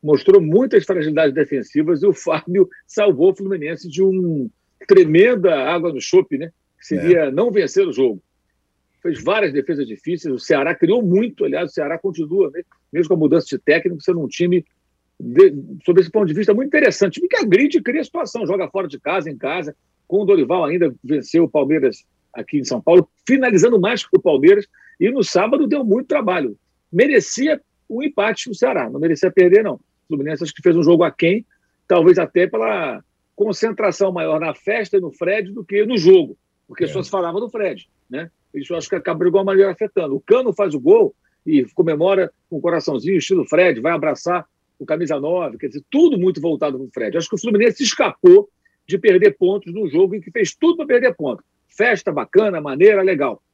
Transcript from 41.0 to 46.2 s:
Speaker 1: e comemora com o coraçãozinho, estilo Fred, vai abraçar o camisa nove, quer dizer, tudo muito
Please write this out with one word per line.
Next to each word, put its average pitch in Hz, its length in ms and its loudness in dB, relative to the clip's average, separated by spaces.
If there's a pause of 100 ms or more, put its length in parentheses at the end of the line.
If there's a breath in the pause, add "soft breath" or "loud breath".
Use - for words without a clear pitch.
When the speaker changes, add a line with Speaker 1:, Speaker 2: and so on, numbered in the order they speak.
Speaker 1:
e 147 180 2 (100)
comemora 170 580 0 (160)
com 170 100 -10
o - 20 -8
coraçãozinho, 165 580 -4
estilo 170 280 -2
Fred, 160 340 0
vai 156 120 -2
abraçar 165 540 -4 (320)
o 147 80 -16
camisa 156 320 -4
nove, 151 400 -6
quer - 100 -10
dizer, 143 220 -14
tudo 302 280 4
muito 180 220 -2